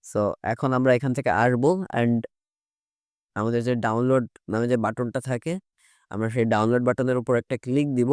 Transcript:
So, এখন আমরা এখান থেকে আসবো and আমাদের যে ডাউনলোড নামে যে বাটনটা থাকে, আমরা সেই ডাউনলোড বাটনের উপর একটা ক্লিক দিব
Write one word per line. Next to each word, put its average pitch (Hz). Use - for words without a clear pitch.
So, -
এখন 120
আমরা 127
এখান 131
থেকে 127
আসবো 123
and 117
আমাদের 117
যে 123
ডাউনলোড 120
নামে 113
যে 123
বাটনটা 113
থাকে, 131
আমরা 110
সেই 117
ডাউনলোড 113
বাটনের 123
উপর 123
একটা 117
ক্লিক 139
দিব 123